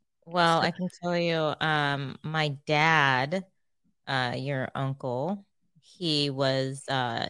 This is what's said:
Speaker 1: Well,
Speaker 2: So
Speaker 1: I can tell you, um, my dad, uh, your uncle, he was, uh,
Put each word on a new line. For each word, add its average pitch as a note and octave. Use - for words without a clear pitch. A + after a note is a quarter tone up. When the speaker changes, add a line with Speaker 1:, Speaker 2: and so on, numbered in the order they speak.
Speaker 1:
Well, E3
Speaker 2:
So -
Speaker 1:
I F3
can F3+
tell F3
you, E3
um, C#3+
my D3+
dad, D3+
uh, B2+
your C3
uncle, C3+
he D3+
was, C3+
uh, B2